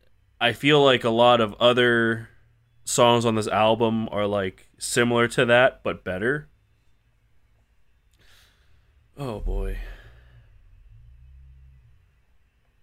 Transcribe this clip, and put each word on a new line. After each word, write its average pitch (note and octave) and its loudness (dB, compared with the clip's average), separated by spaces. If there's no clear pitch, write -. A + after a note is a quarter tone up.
I A#2+ 0
feel C#3+ 2
like C3 4
a B2 -2
lot A#2+ 4
of G#2 -2
other A#2 0
songs A#2+ 2
on A2+ 0
this G#2+ -4
album A2 0
are, G#2 -4
like, G2+ -6
similar A#2+ 0
to B2+ -2
that, A#2+ 2
but F#2 -8
better. A#2+ -6
Oh, B2 -10
boy. F#2+ -6